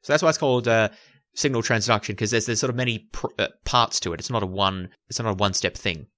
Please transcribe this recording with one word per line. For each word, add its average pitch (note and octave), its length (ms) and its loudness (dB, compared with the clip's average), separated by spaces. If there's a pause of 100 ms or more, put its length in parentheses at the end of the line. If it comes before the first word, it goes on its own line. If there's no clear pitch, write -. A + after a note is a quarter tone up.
So - 100 0
that's D3+ 100 2
why E3 60 6
it's D3+ 80 0
called, B2 320 2
uh, A2+ 180 4 (480)
signal C3 260 0
transduction, A2 560 0
'cause G#2+ 140 -2
there's, A2+ 140 0
there's A2+ 160 -2
sort C3 80 0
of A#2+ 80 -4
many B2 340 -4
pr-, - 160 -6 (100)
uh, G#2 100 0 (180)
parts A#2+ 340 2
to E2+ 140 -4
it. E2 80 -8
It's - 80 -10
not A2+ 140 0
a - 20 -2
one, F#2+ 460 -2 (180)
it's - 100 -8
not A2+ 100 -2
a G2+ 40 0
one-step F#2+ 420 0
thing. D#2+ 320 -6 (100)